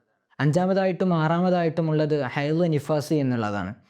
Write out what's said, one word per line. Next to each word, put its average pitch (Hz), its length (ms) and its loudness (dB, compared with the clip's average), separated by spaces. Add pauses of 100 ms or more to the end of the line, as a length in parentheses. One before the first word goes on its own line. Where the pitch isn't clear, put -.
(400)
അഞ്ചാമതായിട്ടും 185 720 2
ആറാമതായിട്ടുമുള്ളത് 160 1080 0
ഹൈള്, 151 460 -2
നിഫാസ് 151 460 -2
എന്നുള്ളതാണ്. 110 580 0 (180)